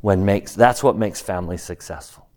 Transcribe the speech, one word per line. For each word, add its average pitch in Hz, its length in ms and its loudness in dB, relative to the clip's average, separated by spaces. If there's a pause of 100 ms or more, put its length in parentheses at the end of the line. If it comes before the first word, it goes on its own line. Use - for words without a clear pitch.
when 98 240 2
makes, 101 300 0
that's 120 280 4
what 127 140 4
makes 104 240 -4
families 90 420 -6
successful. - 760 -16